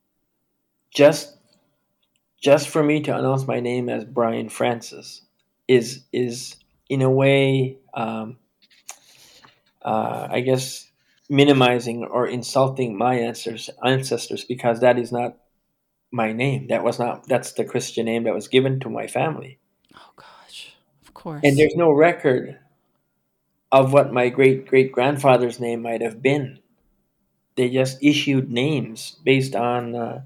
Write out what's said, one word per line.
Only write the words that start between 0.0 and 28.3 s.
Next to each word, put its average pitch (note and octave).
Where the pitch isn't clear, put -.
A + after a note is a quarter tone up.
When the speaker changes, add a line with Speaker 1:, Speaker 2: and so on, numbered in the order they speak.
Speaker 1:
just, -
just C#3
for D#3+
me D3
to C3+
announce C3
my A#2+
name A#2+
as A2+
Brian A2+
Francis -
is, A#2+
is B2
in C3+
a C3
way, C3+
um, A2+
uh, A#2
I A#2+
guess, B2+
minimizing B2
or B2
insulting B2
my B2
ancestors, A#2
ancestors, C3
because A#2+
that B2
is A#2
not A#2+
my A2
name. B2+
That A2+
was A#2
not, A#2+
that's -
the A2
Christian -
name A2+
that G#2+
was G#2+
given C3
to A#2
my A2+
family. C#3
Speaker 2:
Oh, -
gosh. -
Of -
course. D#3
Speaker 1:
And C#3
there's D3+
no E3+
record D3+
of C3+
what C3
my B2
great-great-grandfather's C3
name A#2
might A#2
have A2+
been. C3+
They B2+
just C3
issued C#3